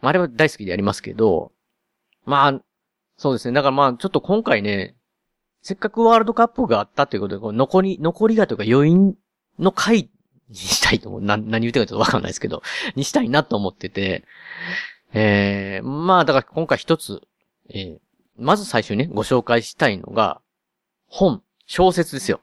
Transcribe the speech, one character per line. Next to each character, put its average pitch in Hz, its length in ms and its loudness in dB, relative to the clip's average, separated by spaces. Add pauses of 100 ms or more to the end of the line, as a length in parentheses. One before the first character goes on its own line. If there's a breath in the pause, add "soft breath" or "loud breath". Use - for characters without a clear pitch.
ま 123 60 -2
あ、 - 40 2
あ - 20 2
れ 175 60 4
は 175 100 0
大 135 200 2
好 - 60 -16
き - 80 -14
で 92 80 -6
や 90 60 -2
り 101 60 -2
ま 98 100 0
す - 80 -8
け 95 120 -12
ど、 95 380 2 (720)
ま 139 220 4
あ、 139 140 0 (560)
そ 143 140 -2
う - 20 2
で 117 60 -2
す 123 100 -8
ね。 120 40 -4
だ 139 80 4
か 139 80 4
ら - 20 -2
ま 139 160 4
あ、 127 80 0
ち - 100 -12
ょ - 20 -2
っ - 20 -2
と 147 120 0
今 208 220 0
回 110 180 2
ね、 101 340 -4 (680)
せ - 120 -10
っ - 40 -10
か 214 120 -4
く 226 120 -2
ワ 226 140 8
ー 226 40 8
ル 220 60 0
ド 226 80 -2
カ 233 120 4
ッ - 20 0
プ 254 180 -4
が 117 140 2
あ 104 60 -4
っ - 40 -20
た 143 180 0
と - 100 -6
い - 20 -2
う - 0 -
こ 98 80 -4
と 95 80 -6
で、 98 60 -10
こ 110 80 -6
う 104 40 -8
残 131 280 2
り、 190 180 -2
残 170 300 0
り 226 80 2
が 208 100 2
と 127 60 -4
い - 20 -4
う - 20 -12
か 104 60 -4
余 135 260 4
韻 190 260 6 (420)
の 180 160 0
回 208 360 0 (400)
に - 60 -20
し - 260 -4
た - 140 0
い - 40 -2
と 110 100 -18
思 98 80 -12
う。 98 40 -10
な-、 101 140 0
何 110 280 -4
言 117 80 -2
っ - 20 -10
て 139 60 2
る 107 60 2
か - 40 -14
ち - 40 -12
ょ 104 40 -6
っ - 20 -6
と - 0 -
わ 110 60 2
か - 140 0
ん - 20 -10
な 95 80 -8
い - 20 -10
で - 40 -10
す - 40 -12
け - 80 -8
ど、 82 160 -8 (320 loud breath)
に 139 80 -4
し - 80 -8
た 294 100 0
い 233 80 -4
な 147 140 2
と - 140 -4
思 101 120 -4
っ - 60 -20
て 92 140 -12
て、 95 340 -6 (920 loud breath)
え 101 680 0
ー、 - 20 -10
ま 165 340 2
あ、 160 60 2
だ 151 60 0
か 135 80 4
ら 127 60 -10
今 160 220 -6
回 139 100 0
一 - 180 0
つ、 - 260 -12 (460)
え 92 300 -12
ー、 - 20 -20 (380)
ま 131 180 0
ず 208 80 -6
最 117 200 -2
初 - 80 -8
に 104 80 -2
ね、 135 120 -2
ご 110 120 -4
紹 123 180 0
介 117 200 0
し - 120 -14
た 147 160 0
い 101 80 -4
の - 160 -14
が、 101 260 0 (680)
本、 156 360 0 (220)
小 185 260 2
説 175 240 -2
で 135 40 -6
す 190 120 -4
よ。 - 120 -4